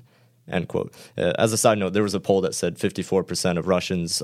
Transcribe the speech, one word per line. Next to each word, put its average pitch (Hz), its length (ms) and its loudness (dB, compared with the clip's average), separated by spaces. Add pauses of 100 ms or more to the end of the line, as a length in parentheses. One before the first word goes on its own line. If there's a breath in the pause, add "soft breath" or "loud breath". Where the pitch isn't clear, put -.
(480 soft breath)
end 87 200 -2
quote. - 240 -4 (260 loud breath)
Uh, 87 200 2
as 110 160 2
a 110 40 0
side 110 200 4
note, 95 160 -2
there 104 160 4
was 104 60 -2
a 95 40 -2
poll 95 220 2
that - 140 -2
said 87 240 -2
fifty-four 95 440 0
percent 87 360 -2
of 80 80 -4
Russians, 90 560 0